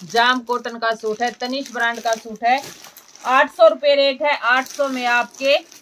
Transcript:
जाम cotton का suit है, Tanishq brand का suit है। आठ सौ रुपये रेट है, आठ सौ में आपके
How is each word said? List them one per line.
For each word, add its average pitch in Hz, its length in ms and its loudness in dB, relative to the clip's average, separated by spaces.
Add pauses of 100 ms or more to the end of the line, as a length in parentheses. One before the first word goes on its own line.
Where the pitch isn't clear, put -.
जाम 233 380 2
cotton 233 380 -6
का 226 160 -2
suit 220 260 -6
है, 240 120 -2
Tanishq 262 400 -8
brand 233 280 -2
का 226 120 -2
suit 220 300 -10
है। 254 180 2 (640)
आठ 269 280 2
सौ 330 160 6
रुपये 285 280 4
रेट 277 260 2
है, 294 160 0
आठ 254 300 0
सौ 285 220 -4
में 254 180 -6
आपके 254 500 0 (240)